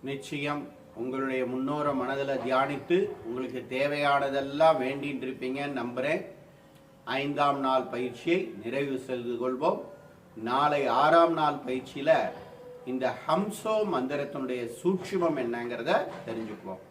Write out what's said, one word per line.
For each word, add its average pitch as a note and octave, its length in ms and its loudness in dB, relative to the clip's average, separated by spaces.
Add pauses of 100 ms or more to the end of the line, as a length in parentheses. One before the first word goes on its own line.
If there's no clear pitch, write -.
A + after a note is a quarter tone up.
நிச்சயம் C#3+ 540 -4 (380)
உங்களுடைய C3 420 -2 (100)
முன்னோரை C#3+ 480 0
மனதுல C#3 320 -2 (140)
தியானித்து C#3 500 2 (300)
உங்களுக்கு B2 340 -6 (140)
தேவையானதெல்லாம் C#3+ 1080 4
வேண்டின்னு C#3 440 -4
இருப்பீங்கன்னு C3 540 -4
நம்புறேன். C3 420 -2 (1000)
ஐந்தாம் C#3+ 460 2
நாள் C3 260 2
பயிற்சியை B2+ 460 0 (240)
நிறைவு C3+ 340 -2 (100)
செய்து A#2+ 360 -4
கொள்வோம். C#3+ 380 0 (680)
நாளை C#3+ 340 4 (200)
ஆறாம் E3 360 8
நாள் C#3+ 280 2
பயிற்சியில C3 440 -2 (840)
இந்த B2+ 140 -2 (180)
ஹம்சோ G#3 520 0 (180)
மந்திரத்தினுடைய C3 680 -2 (180)
சூட்சுமம் F3 640 2
என்னங்கிறத A#2+ 480 -2 (340)
தெரிஞ்சுக்குவோம். G#2 640 -8